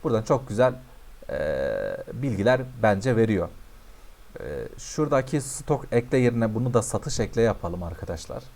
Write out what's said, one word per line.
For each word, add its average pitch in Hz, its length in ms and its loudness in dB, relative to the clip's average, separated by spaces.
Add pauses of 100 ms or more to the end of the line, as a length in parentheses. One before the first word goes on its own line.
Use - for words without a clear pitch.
Buradan 117 180 2
çok - 260 2
güzel, 123 260 4 (560)
e, 65 640 -2 (160)
bilgiler 120 480 2 (220)
bence 110 340 4
veriyor. 107 320 4 (920)
E, 69 280 -6 (100)
şuradaki 139 640 0
stok - 520 -4
ekle 120 260 2
yerine 117 360 4
bunu 123 200 0
da 110 80 6
satış - 380 -4
ekle 113 220 2
yapalım 90 400 0
arkadaşlar. 87 600 -8 (140)